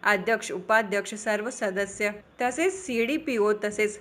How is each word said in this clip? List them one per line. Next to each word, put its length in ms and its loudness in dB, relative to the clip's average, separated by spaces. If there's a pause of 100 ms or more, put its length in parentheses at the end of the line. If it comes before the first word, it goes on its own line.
अध्यक्ष, 480 2
उपाध्यक्ष, 600 0
सर्व 360 -2
सदस्य 600 -2 (300)
तसेच 360 2
सीडीपीओ 760 2 (120)
तसेच 360 0